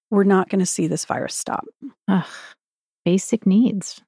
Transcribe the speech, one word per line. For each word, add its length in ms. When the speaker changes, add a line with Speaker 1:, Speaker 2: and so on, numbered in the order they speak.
Speaker 1:
we're 140
not 260
gonna 160
see 220
this 180
virus 300
stop. 300
Speaker 2:
Ugh, 180
basic 400
needs. 640